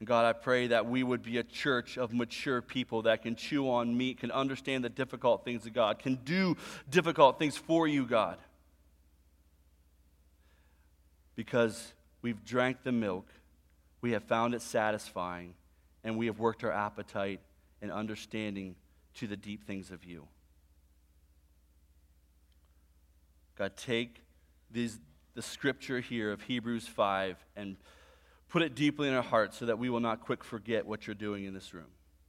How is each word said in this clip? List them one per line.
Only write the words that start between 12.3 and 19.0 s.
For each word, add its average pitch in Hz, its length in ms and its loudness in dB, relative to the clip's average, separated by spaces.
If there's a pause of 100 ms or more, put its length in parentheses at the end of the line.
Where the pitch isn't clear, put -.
drank 127 380 0
the 131 80 -4
milk, 104 380 0 (720)
we 120 100 -2
have 107 140 0
found 117 280 2
it 113 100 -4
satisfying, 90 920 -4 (480)
and 110 160 -4
we 117 80 0
have 107 140 -2
worked 113 240 0
our 104 80 0
appetite 101 680 -4 (400)
and 104 120 -8
understanding 104 840 -6 (400)